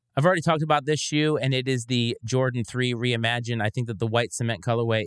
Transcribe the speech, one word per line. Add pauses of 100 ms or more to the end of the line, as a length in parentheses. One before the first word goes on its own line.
(140)
I've
already
talked
about
this
shoe,
and
it
is
the
Jordan
Three
Reimagine.
I
think
that
the
white
cement
colorway